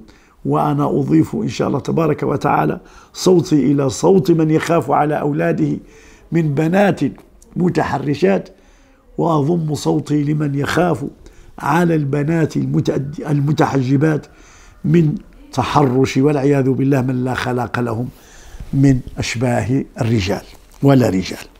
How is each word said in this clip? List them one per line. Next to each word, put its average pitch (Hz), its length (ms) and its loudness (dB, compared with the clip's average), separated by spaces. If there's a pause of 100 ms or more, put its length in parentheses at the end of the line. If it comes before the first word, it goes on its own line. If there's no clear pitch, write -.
(460)
وأنا 147 400 0
أضيف 135 500 2
إن 220 120 -4
شاء - 200 -4
الله 139 120 -2
تبارك 147 440 -2
وتعالى 151 560 0 (340)
صوتي 151 580 2
إلى 139 180 2
صوت 175 420 2
من 160 200 2
يخاف 156 400 0
على 147 280 0
أولاده 151 580 -2 (540)
من 156 220 0
بنات 170 460 2 (560)
متحرشات، 156 920 0 (680)
وأضم 156 580 0
صوتي 147 480 -2
لمن 151 320 -2
يخاف 147 500 -2 (540)
على 165 360 0
البنات 147 640 -2
المتأد-، 143 720 -2
المتحجبات 139 960 0 (600)
من 156 300 4 (380)
تحرش، 131 640 0
والعياذ 139 520 2
بالله، 135 320 2
من 127 220 -2
لا 127 100 -2
خلاق 123 460 -4
لهم 120 300 -4 (640)
من 135 260 4 (180)
أشباه 120 680 -2 (160)
الرجال 110 420 -2 (400)
ولا 131 260 4
رجال. 95 360 -4 (140)